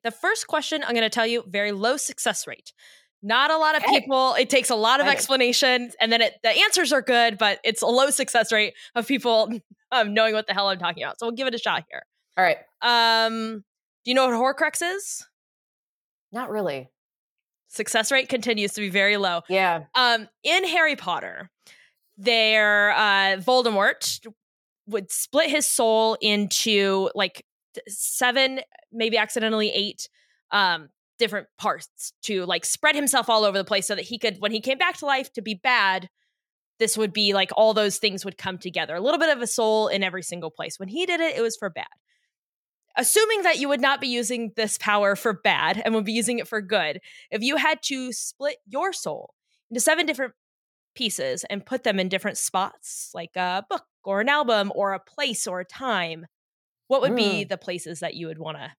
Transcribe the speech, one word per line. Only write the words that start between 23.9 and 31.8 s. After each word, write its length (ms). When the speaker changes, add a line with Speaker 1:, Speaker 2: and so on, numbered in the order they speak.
Speaker 1:
would 240
split 400
his 160
soul 540
into, 920
like, 300
th-, 140
seven, 720
maybe 240
accidentally 560
eight, 360
um, 380
different 300
parts 540